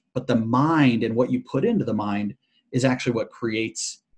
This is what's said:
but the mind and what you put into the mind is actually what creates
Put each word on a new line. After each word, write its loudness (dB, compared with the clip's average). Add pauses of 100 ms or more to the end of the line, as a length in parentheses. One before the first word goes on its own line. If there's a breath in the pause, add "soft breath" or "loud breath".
(140)
but -6
the 2
mind 2
and -2
what 2
you -2
put -2
into 0
the -2
mind -4 (380)
is 0
actually 0
what -4
creates -6 (160)